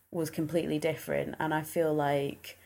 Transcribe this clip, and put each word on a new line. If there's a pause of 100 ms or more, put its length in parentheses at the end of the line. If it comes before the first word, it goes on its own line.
(100)
was
completely
different.
And
I
feel
like